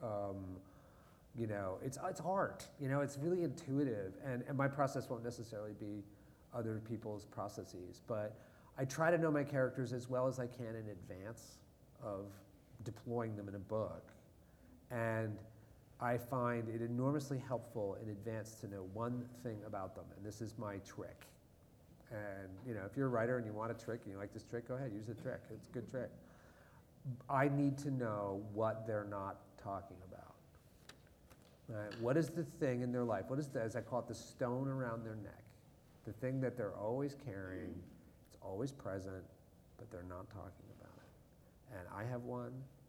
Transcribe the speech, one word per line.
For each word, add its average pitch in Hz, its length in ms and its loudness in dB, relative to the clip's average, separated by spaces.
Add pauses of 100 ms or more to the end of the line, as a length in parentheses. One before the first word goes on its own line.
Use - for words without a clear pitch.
um, 101 360 0 (1000)
you 113 80 2
know, 101 380 0
it's, 135 160 -2 (100)
it's 190 120 -4
art, 180 440 2 (140)
you 139 100 0
know, 139 120 6
it's 139 180 0
really 170 240 4
intuitive, 127 720 2 (120)
and, 127 220 0
and 143 100 2
my 139 100 8
process 135 420 4
won't 117 140 -2
necessarily 107 560 -4
be 104 240 -4 (520)
other 110 340 0
people's 107 360 -2
processes, 92 800 -6
but 107 280 0 (420)
I 135 80 2
try 160 260 6
to 175 60 10
know 160 120 6
my 147 140 6
characters 131 500 2
as 120 160 -2
well 127 180 6
as 131 120 2
I 120 80 0
can 120 280 -6
in 110 140 -6
advance 98 720 -10 (440)
of 101 220 -2 (580)
deploying 113 520 0
them 101 140 -4
in 98 60 -6
a 101 40 -4
book, 95 520 0 (800)
and 113 460 2 (640)
I 120 160 6
find 120 520 2
it 113 120 0
enormously 131 640 2
helpful 110 560 0
in 110 80 -4
advance 104 520 -4
to 113 80 -4
know 95 240 -6
one 120 320 0 (180)
thing 110 140 -2 (100)
about 98 280 -4
them, 87 100 -8 (100)
and 98 100 -8
this 104 160 -6
is 107 160 -4
my 104 200 -2
trick. 95 500 -10 (840)
And, 98 380 -4 (160)
you 123 80 -2
know, 101 160 0
if - 80 -2
you're 139 80 6
a 131 40 6
writer 120 280 6
and 117 80 2
you 107 80 -2
want 107 160 0
a 117 60 0
trick 120 280 -2
and 101 80 -6
you 98 60 -6
like 101 160 -6
this 110 100 -8
trick, 117 240 -4
go 131 80 -2
ahead, 131 200 0
use 107 100 -4
the 113 80 -2
trick. 117 280 -4 (120)
It's 110 140 -10
a - 40 -16
good 117 200 -2
trick. 120 180 -2 (1200)
I 139 200 8
need 143 300 6
to 147 120 0
know 104 500 2 (120)
what 110 340 4
they're 104 240 2
not 98 260 -2 (240)
talking 95 360 -4 (140)
about. - 220 -14 (1300)
Right? 104 340 -2
What 127 160 6
is 160 120 6
the 165 140 0
thing 131 380 2
in 123 100 2
their 123 120 4
life? 104 240 4
What 131 100 2
is 151 100 2
the, 135 140 0
as 113 140 0
I 113 60 2
call 120 180 0
it, 117 80 -2
the 113 80 -4
stone 127 520 0
around 120 380 0
their 110 120 -4
neck? 98 260 -10 (640)
The 110 80 -4
thing 131 280 2
that 123 160 2
they're 101 180 0
always 127 480 0
carrying, 95 520 -4 (520)
it's - 140 -20
always 101 300 -2
present, 95 520 -4 (540)
but - 140 -12
they're 90 180 -8
not 90 220 -8
talking 95 340 -10 (140)
about - 180 -16
it. - 800 -16
And 90 180 -6
I 107 140 0
have 123 140 -2
one, 123 280 -4 (380)